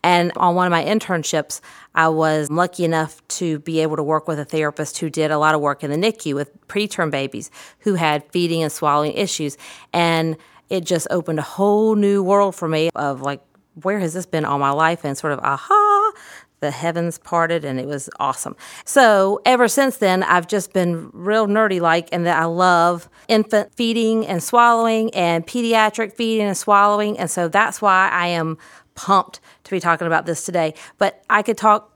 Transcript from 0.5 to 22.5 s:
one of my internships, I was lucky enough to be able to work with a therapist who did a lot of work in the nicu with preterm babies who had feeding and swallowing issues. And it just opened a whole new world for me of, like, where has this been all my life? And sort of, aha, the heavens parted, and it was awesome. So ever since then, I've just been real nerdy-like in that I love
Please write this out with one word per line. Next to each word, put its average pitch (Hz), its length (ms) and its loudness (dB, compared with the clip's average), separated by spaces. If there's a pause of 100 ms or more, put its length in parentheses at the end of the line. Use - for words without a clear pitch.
one 180 120 2
of 175 40 0
my 165 120 0
internships, 170 760 -4 (340)
I 160 140 4
was 156 420 0
lucky 175 320 -2
enough 160 460 -2
to 160 300 -4
be 160 200 -4
able 156 160 -2
to 151 80 -4
work 156 240 -2
with 156 100 -4
a 147 80 -6
therapist 151 520 -4
who 160 120 -6
did 156 220 -2
a 156 60 0
lot 156 180 2
of 147 60 -2
work 143 220 -2
in 151 60 -6
the 147 80 -2
nicu 185 380 -2
with 143 320 -8
preterm 202 420 -4
babies 135 400 -6 (300)
who 208 140 -2
had 151 380 0
feeding 165 300 0
and 151 100 -2
swallowing 147 420 0
issues. 160 440 -4 (360)
And 165 420 0 (340)
it 190 120 -2
just 165 280 -2
opened 165 300 -2
a 147 40 -4
whole 208 520 2
new 202 260 2
world 196 340 2
for 170 120 -6
me 160 280 0
of, 139 260 -4
like, 139 200 -6 (400)
where 202 180 -2
has 165 140 -2
this 175 120 -8
been 156 200 -4
all 143 140 -2
my 139 120 2
life? 160 340 0
And 139 120 -4
sort 151 160 -4
of, 135 60 -6
aha, 415 720 2 (480)
the 147 120 -4
heavens 170 480 -4
parted, 165 440 0
and 131 160 -6
it 127 60 -6
was 139 240 -8 (100)
awesome. - 360 -4 (280)
So 208 640 4
ever 247 220 6
since 269 300 0
then, 185 260 2
I've 170 240 2
just 202 260 -4
been 175 400 -2
real 208 340 0
nerdy-like 180 640 2
in 175 140 -2
that 170 180 2
I 165 40 2
love 175 640 2 (200)